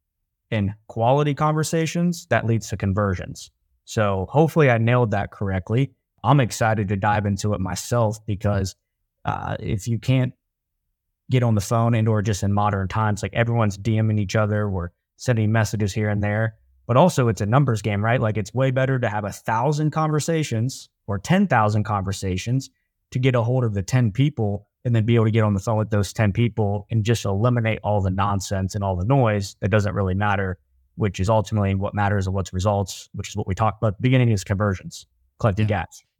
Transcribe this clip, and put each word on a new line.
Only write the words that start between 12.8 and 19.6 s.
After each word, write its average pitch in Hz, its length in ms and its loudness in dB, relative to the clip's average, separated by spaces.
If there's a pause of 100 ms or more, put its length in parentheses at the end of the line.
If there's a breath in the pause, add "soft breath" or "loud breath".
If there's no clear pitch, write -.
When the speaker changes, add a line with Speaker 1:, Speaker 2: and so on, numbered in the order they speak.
Speaker 1:
times, 107 340 -2
like, 98 120 -6
everyone's 117 420 0
D 110 260 0
Ming 107 160 2
each 101 180 -2
other, 107 320 0
we're 87 220 -4 (260)
sending 110 360 0
messages 107 400 0
here 107 160 -2
and 104 140 -2
there, 107 340 -2 (300)
but 120 100 2
also 143 320 4
it's 110 120 0
a 104 60 -2
numbers 120 360 2
game, 104 220 -2
right? 123 160 2
Like, 110 160 0
it's 104 160 -6
way 135 180 0
better 131 280 0
to 120 100 0
have 104 160 -4
a 95 80 -6
thousand 143 600 -2